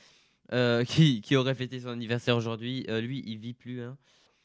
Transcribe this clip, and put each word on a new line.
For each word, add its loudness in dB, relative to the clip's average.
euh, 4
<laughs> -
qui, 4
qui 2
aurait 2
fêté -8
son -10
anniversaire 0
aujourd'hui. -4
Euh, -2
lui, -6
il -8
vit -10
plus, -12
hein. -14